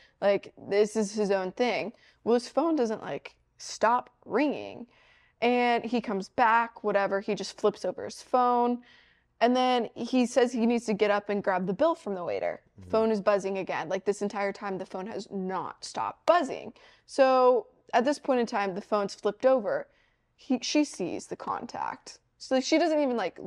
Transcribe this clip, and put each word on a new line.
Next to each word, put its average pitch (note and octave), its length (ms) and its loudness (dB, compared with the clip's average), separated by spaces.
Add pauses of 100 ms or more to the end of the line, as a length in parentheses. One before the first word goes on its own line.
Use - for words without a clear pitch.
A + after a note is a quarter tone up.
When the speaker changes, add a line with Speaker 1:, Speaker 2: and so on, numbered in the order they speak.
(200)
Speaker 1:
Like, G3 320 0 (160)
this G#3 280 2
is G#3 160 0
his G#3 180 0
own F#3 220 0
thing." G#3 400 -2 (320)
Well, G#3+ 100 4
his A#3+ 140 0
phone E4 260 0
doesn't, A#3 280 -2
like, - 340 -10 (220)
stop - 520 0 (140)
ringing. A#3 640 -2 (520)
And A#3+ 440 2
he A#3 160 0
comes G3+ 300 -6
back, A#3 520 2
whatever. G3 380 0
He G#3 160 -2
just - 240 -10
flips - 240 2
over F#3 200 -4
his G#3+ 160 -12
phone. B3 640 2 (600)
And B3 120 6
then B3+ 400 2
he B3 300 0
says A#3+ 280 2
he A#3 120 0
needs A#3 220 2
to A3 80 0
get G#3 160 2
up G3+ 180 0
and G3+ 160 -2
grab F#3 220 0
the G3 80 -2
bill D#4+ 200 2
from G#3 200 -8
the F3+ 100 -8
waiter. F2 380 -4 (180)
Speaker 2:
Mm-hmm. F#2+ 100 -14
Speaker 1:
Phone A3 200 2
is G#3+ 100 0
buzzing G3 380 0
again. D#3+ 320 -6
Like, F#3+ 160 -4
this G3+ 160 -2
entire G3+ 300 -2
time, G3 260 -8
the F#3 80 -8
phone F#3 220 -10
has G#3+ 220 -10
not F#3 540 -8
stopped - 400 -8
buzzing. D4+ 480 0 (320)
So B3+ 640 4 (260)
at A#3 140 4
this C#4+ 120 2
point B3+ 220 0
in A#3 60 0
time, G3+ 280 -2
the G3 60 -6
phone's G3+ 340 -2
flipped - 300 -4
over. G3+ 440 2 (480)
He, - 260 -2
she D4+ 220 2
sees C#3+ 420 -8
the - 100 -10
contact. - 840 -10 (200)
So C4 220 0
she D#4 180 2
doesn't D#4 200 2
even, C4 200 0
like, F#3 280 -4